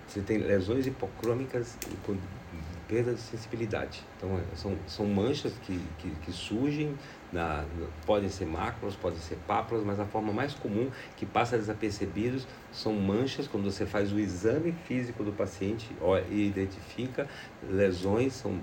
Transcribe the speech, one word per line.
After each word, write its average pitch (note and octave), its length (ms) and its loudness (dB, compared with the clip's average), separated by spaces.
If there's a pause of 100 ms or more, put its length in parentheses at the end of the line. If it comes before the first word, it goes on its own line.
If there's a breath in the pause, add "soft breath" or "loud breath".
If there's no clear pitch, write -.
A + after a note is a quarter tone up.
Você - 140 -4
tem G#2+ 160 2
lesões G#2 480 4
hipocrômicas B2+ 920 0 (280)
com G#2 100 2 (720)
perda A#2+ 260 2
de A2 60 -2
sensibilidade. G2+ 840 -4 (140)
Então, F#2 220 -2
é, E2+ 180 -4
são, G2 220 -2 (100)
são - 180 0
manchas G#2 460 4 (120)
que, F#2 140 -2 (200)
que, F2+ 120 -6 (140)
que - 80 -6
surgem, C#3+ 640 0 (380 loud breath)
na, D#2+ 300 0 (140)
na, E2 100 -4 (180)
podem G2+ 240 4
ser F2+ 160 -4
máculas, G2 500 -2
podem E2 240 -2
ser D#2+ 260 -6
pápulas, A2 380 2
mas G2+ 160 0
a G#2 60 0
forma G#2+ 260 0
mais C3 220 0
comum A#2+ 360 0 (280 loud breath)
que - 80 -4
passa A#2 320 4
desapercebidos G#2+ 880 0 (240 loud breath)
são - 220 0
manchas, G#2 540 2
quando G2+ 220 0
você G2 160 -2
faz G2+ 280 2
o G#2 60 4
exame A2 520 2 (140)
físico B2 380 -2
do G#2 100 -2
paciente, G2+ 560 -2 (120)
ó, F#2 160 6 (120)
e G#2 180 4
identifica G2 800 -2 (420 loud breath)
lesões, G2 640 4
são, F#2+ 300 -2